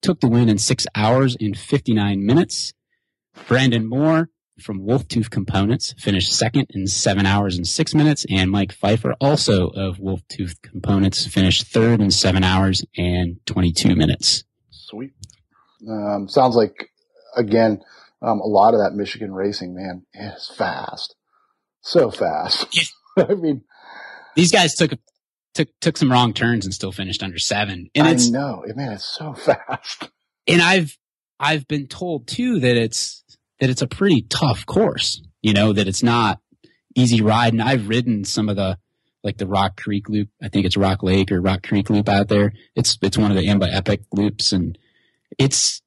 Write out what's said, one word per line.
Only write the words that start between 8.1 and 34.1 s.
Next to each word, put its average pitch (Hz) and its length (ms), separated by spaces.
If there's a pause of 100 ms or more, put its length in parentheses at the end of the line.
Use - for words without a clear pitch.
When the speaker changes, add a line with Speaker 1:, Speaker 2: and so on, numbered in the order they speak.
Speaker 1:
and 95 220
Mike 98 220
Pfeiffer, 110 460
also 135 500
of 95 300
Wolf 95 300
Tooth 90 320
Components, 95 680
finished 92 400
third 113 360
in 98 80
seven 92 340
hours 95 400 (140)
and 90 480
twenty-two 90 500
minutes. - 480 (260)
Speaker 2:
Sweet. - 440 (760)
Um, 104 400
sounds 127 280
like, - 340 (460)
again, 113 460 (400)
um, 110 180
a 92 60
lot 104 280
of 107 60
that 98 140
Michigan 101 380
racing, 95 420
man, 90 300 (100)
is - 420
fast. - 580 (680)
So 135 300
fast. 80 560 (500)
Speaker 1:
Yeah. 185 100
Speaker 2:
<laughs> - 20
I 202 60
mean, 160 300 (720)
Speaker 1:
these 170 160
guys 180 240
took, 165 180 (600)
took, - 160 (140)
took - 160
some 135 120
wrong 123 220
turns 117 320
and 95 80
still 95 180
finished 92 320
under 92 160
seven. 98 560
And 147 120
Speaker 2:
I 165 60
Speaker 1:
it's, 123 180
Speaker 2:
know. 139 340 (100)
Man, 127 180
it's 101 120
so 151 300
<laughs> - 0
fast. - 720 (380)
Speaker 1:
And 175 160
I've, 175 340 (420)
I've 147 300
been 143 180
told 160 420
too 240 320
that 123 160
it's, - 460 (380)
that 135 80
it's 123 140
a 131 40
pretty 160 360